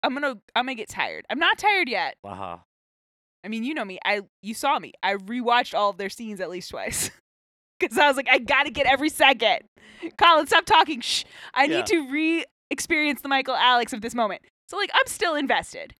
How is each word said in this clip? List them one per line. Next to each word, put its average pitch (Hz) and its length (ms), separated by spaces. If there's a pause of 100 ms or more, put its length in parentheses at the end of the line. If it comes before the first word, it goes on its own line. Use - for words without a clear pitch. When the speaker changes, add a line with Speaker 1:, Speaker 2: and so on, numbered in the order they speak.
Speaker 1:
I'm 277 100
gonna, 269 240 (180)
I'm 247 120
gonna 262 80
get - 140
tired. 90 420
I'm 247 80
not 359 200
tired 381 300
yet. 180 360
Speaker 2:
Uh-huh. 95 340 (840)
Speaker 1:
I 196 60
mean, 226 160
you 285 80
know 247 140
me. 190 180
I, 202 160 (220)
you 208 100
saw 269 260
me. 160 140 (100)
I 202 120
rewatched 240 600
all 202 160
of 190 60
their 196 140
scenes 214 300
at 170 100
least 175 200
twice. 160 440
<laughs> - 680
'Cause 240 160
I - 100
was 320 120
like, 240 120
"I 262 60
gotta 277 340
get 277 160
every 277 220
second. 233 520 (580)
Colin, 320 280
stop 330 200
talking. 311 340
Shh. - 240 (300)
I 277 120
need 320 100
Speaker 2:
Yeah. 370 80
Speaker 1:
to 311 260
re-experience 302 1120
the 277 60
Michael 262 280
Alex 240 380
of 220 80
this 226 120
moment." 214 280 (260)
So, 339 80
like, 403 160
I'm 508 140
still 349 280
invested. 190 680